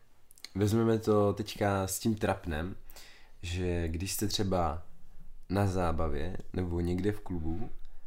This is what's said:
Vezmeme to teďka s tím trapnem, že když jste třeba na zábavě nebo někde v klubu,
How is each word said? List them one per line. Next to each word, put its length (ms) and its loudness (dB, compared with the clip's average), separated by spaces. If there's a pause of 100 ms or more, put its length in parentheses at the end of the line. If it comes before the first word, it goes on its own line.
(540)
Vezmeme 440 4
to 340 4
teďka 540 0
s 120 -6
tím 160 0
trapnem, 640 -2 (680)
že 460 -2
když 240 -4
jste 160 -2
třeba 540 2 (680)
na 180 4
zábavě 720 2 (160)
nebo 280 0
někde 320 2
v 80 -4
klubu, 500 -2 (360)